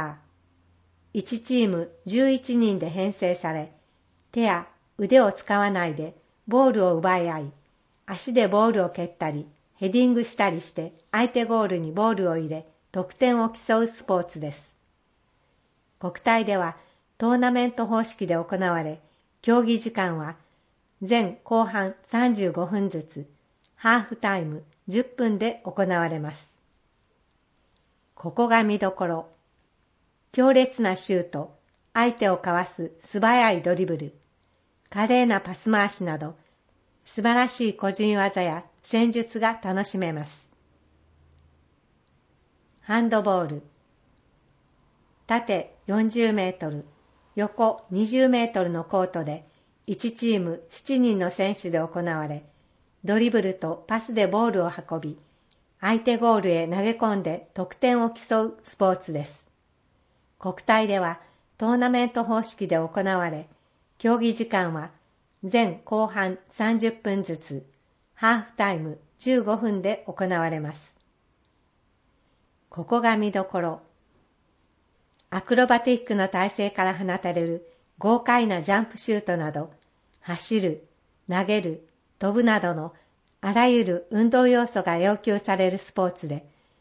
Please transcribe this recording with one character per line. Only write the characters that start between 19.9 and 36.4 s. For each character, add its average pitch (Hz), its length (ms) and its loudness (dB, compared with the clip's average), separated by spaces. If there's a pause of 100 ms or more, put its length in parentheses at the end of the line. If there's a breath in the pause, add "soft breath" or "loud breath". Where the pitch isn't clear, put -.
間 185 260 -2
は 156 180 -8 (640)
前 196 420 0
後 226 220 2
半 190 300 -4 (120)
三 240 280 2
十 190 160 0
五 170 140 -4
分 196 240 -2
ず 156 140 -6
つ、 143 220 -14 (500)
ハ 233 240 4
ー - 20 0
フ 202 160 -12
タ 196 200 -2
イ 165 80 -4
ム 151 180 -8 (240)
十 220 160 0
分 226 360 -2
で 233 240 -2
行 190 200 -4
わ 175 260 0
れ 160 100 -4
ま 151 160 -8
す。 - 220 -20 (1600)
こ 170 160 -10
こ 233 160 2
が 226 160 4
見 208 160 0
ど 190 120 0
こ 190 160 -4
ろ。 165 220 -6 (1000)
強 262 200 6
烈 254 300 4
な 185 140 2
シ 190 200 -2
ュ 175 60 2
ー - 20 -8
ト、 151 340 -10 (360)
相 240 200 2
手 214 160 0
を 175 80 2
か 180 140 -4
わ 175 140 0
す - 260 -10 (120)
素 - 180 -8
早 233 300 6
い 170 100 0
ド 175 120 0
リ 180 120 0
ブ 165 120 -2
ル、 151 160 -12 (760)
華 208 180 -2
麗 247 180 4
な 208 140 2
パ 165 160 -8
ス - 160 -2
回 202 180 4
し - 140 -10
な 156 140 -4
ど、 156 180 -10 (680)